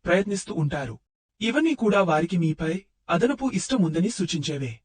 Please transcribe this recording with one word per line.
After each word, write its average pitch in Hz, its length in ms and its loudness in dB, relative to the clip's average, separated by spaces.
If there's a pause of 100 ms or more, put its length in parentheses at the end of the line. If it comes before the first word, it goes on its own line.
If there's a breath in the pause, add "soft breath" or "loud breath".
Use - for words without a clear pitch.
ప్రయత్నిస్తూ 196 480 0
ఉంటారు. 139 460 -4 (420)
ఇవన్నీ 294 320 2
కూడా 202 280 4
వారికి 170 360 2
మీపై 160 460 -2 (260)
అదనపు 247 440 0
ఇష్టం 196 300 0
ఉందని 165 260 2
సూచించేవే. 143 760 -4